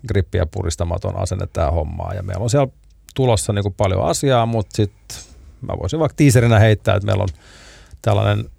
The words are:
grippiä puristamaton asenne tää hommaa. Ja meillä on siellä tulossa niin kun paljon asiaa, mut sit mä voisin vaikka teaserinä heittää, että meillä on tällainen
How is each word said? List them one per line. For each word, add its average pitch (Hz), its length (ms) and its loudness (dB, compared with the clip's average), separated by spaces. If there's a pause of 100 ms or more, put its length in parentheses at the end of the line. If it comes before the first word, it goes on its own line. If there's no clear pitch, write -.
grippiä 98 380 0
puristamaton 90 720 -4
asenne 95 360 -4
tää 78 180 0
hommaa. 82 420 -4
Ja 92 100 -8
meillä 92 200 -6
on 120 60 -2
siellä 135 180 2 (480)
tulossa 120 380 0
niin 101 100 -2
kun 101 100 -2
paljon 95 320 0
asiaa, 127 400 0
mut 113 280 -2
sit 104 180 0 (720)
mä - 200 -8
voisin 147 180 -4
vaikka 156 160 -2
teaserinä 117 440 6
heittää, 107 360 4
että 98 100 -2
meillä 98 180 0
on 95 60 -4 (720)
tällainen 104 580 0